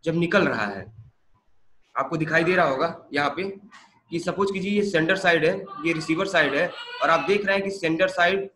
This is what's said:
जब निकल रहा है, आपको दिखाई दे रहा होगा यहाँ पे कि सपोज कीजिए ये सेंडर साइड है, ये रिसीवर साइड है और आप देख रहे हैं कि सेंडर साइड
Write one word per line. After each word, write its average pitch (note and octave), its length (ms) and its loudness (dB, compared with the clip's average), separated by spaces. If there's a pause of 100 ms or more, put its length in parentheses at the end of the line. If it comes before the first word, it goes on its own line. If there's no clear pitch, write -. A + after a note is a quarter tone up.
जब E3 120 0
निकल F3 320 4
रहा A2+ 180 -2
है, G2 280 -10 (1040)
आपको D3+ 200 -2
दिखाई D#3 260 2
दे F3+ 120 2
रहा E3+ 140 4
होगा C#3 440 -2
यहाँ C#3+ 160 0
पे E3+ 140 -6 (680)
कि E3 100 -4
सपोज F#3+ 320 -2
कीजिए F#3+ 200 -4
ये G#3 120 2
सेंडर E3 320 2
साइड E3+ 300 2
है, F3+ 140 0
ये - 340 -4
रिसीवर D#3+ 320 -2
साइड D#3 280 2
है E3 180 0 (300)
और C#3+ 80 2
आप D3+ 180 2
देख G3+ 180 2
रहे G3 100 2
हैं G3 80 -2
कि G3 80 -6
सेंडर E3 360 0
साइड F#3 480 0